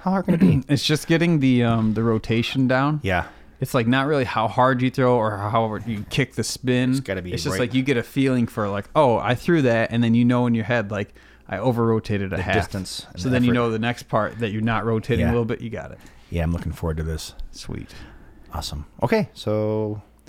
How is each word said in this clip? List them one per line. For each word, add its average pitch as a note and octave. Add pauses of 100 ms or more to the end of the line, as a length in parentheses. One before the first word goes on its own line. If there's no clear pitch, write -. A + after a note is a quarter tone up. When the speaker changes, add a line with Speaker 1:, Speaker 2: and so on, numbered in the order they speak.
Speaker 1:
"How F#3
hard F#3+
can F3+
it E3
be?" D#3+
Speaker 2:
<clears throat> -
It's D3
just D3+
getting E3
the, B2+
um, A2
the A2+
rotation A#2
down. C#3
Speaker 1:
Yeah. F#2 (360)
Speaker 2:
It's, -
like, A#2
not C3+
really C#3+
how A2
hard B2+
you B2+
throw B2
or G#2+
how G2+
hard A2
you G#2
kick -
the A2
spin. B2+
Speaker 1:
It's C3+
gotta F#2+
be F2+
Speaker 2:
It's F2
just, F#2
Speaker 1:
right. A#2
Speaker 2:
like, A#2+
you C3
get C3
a A#2
feeling C3
for, G#2
like, G2+
"Oh, C3
I A2+
threw E3
that," A#2
and A#2
then A#2
you A#2+
know B2
in A#2
your A2+
head, A2+
like, G#2 (360)
"I F#2
over-rotated A2
a F2+
Speaker 1:
The F#2
Speaker 2:
half." F#2+
Speaker 1:
distance G2
and -
Speaker 2:
So C3
Speaker 1:
the B2+
Speaker 2:
then B2
you A#2+
Speaker 1:
effort. A#2+
Speaker 2:
know A#2+
the A2
next A#2
part G#2+
that A2+
you're A2
not A#2
rotating A#2
Speaker 1:
Yeah. A#2
Speaker 2:
a -
little A#2+
bit, A2+
you A#2+
got F#2
it. - (320)
Speaker 1:
Yeah, E2+
I'm E2
looking E2
forward D#2+
to D#2+
this. D#2+ (180)
Speaker 2:
Sweet. - (580)
Speaker 1:
Awesome. D2+ (180)
Okay, G#3+
so G#2+ (260)